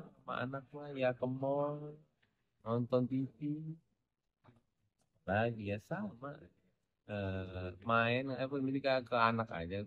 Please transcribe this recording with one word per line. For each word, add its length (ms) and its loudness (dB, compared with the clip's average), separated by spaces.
Sama 260 -4
anak 240 -6
mah 240 -10
ya 160 2
ke 160 0
mall, 720 0
nonton 480 2
T 240 0
V. 40 -20
Lagi 480 2
ya 40 -4
sama. 480 -6
Eh, 760 -4
main, 480 4
apa, 300 -4
ini 180 0
ke, 120 2
ke 100 0
anak 340 4
aja. 360 -4